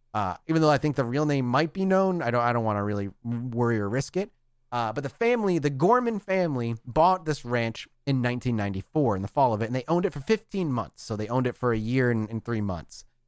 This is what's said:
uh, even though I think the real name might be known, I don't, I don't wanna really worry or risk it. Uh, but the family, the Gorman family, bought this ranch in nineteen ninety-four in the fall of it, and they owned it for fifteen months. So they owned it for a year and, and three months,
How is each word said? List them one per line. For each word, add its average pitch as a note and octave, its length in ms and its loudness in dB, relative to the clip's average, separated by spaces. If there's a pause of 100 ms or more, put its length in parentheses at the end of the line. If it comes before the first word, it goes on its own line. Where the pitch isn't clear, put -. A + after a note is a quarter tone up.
(140)
uh, G2 240 -2 (100)
even D#3+ 140 2
though D#3 80 6
I D3 80 6
think D3 180 0
the C#3 80 0
real C3+ 220 0
name C#3+ 200 0
might C#3 280 0
be F#3+ 100 -4
known, F#3+ 380 2
I B2 100 -2
don't, A#2+ 120 2
I A#2+ 100 2
don't A#2 100 0
wanna G#2 200 0
really G2+ 260 -2 (140)
worry A#2 560 0
or G2+ 100 -2
risk C3 260 -4
it. G3 160 -4 (400)
Uh, A#2 220 -2
but - 100 -4
the C#3 60 -8
family, A3+ 500 0
the C#3+ 100 0
Gorman A3 500 2
family, D3 560 -2 (100)
bought E3 400 2
this D3+ 180 -2
ranch A#2 440 -4 (180)
in C3+ 160 2
nineteen B2 340 0
ninety-four G2+ 600 0
in F#2+ 80 -4
the G2+ 40 -4
fall C3 260 2
of G#2 80 -2
it, A#2 40 0
and A#2+ 100 -4
they C3 120 -2
owned F3 180 2
it F3 80 -2
for C#3 80 -8
fifteen F#3+ 500 -2
months. A#2 320 -6
So A2 140 -4
they G#2 100 -4
owned B2+ 200 0
it A#2+ 80 -2
for B2 180 0
a A2 40 0
year B2 340 2
and, A2 180 0
and A2+ 160 -8
three A#2 160 -2
months, F#2+ 420 -6 (240)